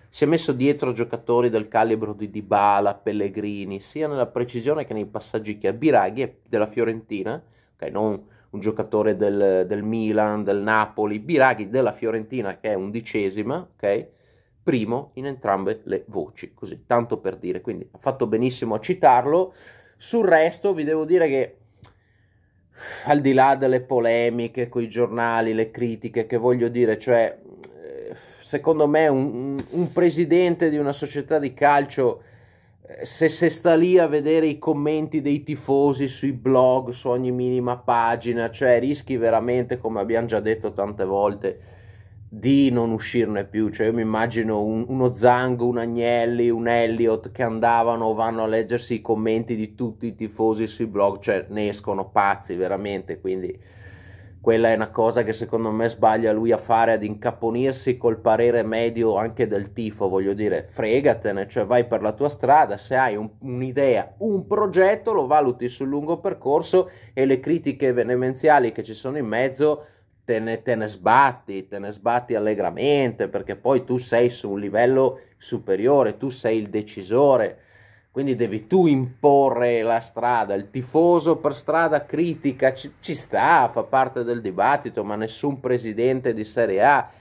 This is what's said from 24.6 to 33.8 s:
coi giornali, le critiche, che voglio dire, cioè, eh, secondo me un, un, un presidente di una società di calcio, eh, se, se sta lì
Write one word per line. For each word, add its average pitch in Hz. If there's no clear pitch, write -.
coi 117
giornali, 117
le 113
critiche, 113
che 123
voglio 117
dire, 117
cioè, 117
eh, 76
secondo 151
me 151
un, 135
un, 135
un 165
presidente 170
di 151
una 143
società 143
di 135
calcio, 143
eh, -
se, -
se 160
sta 165
lì 180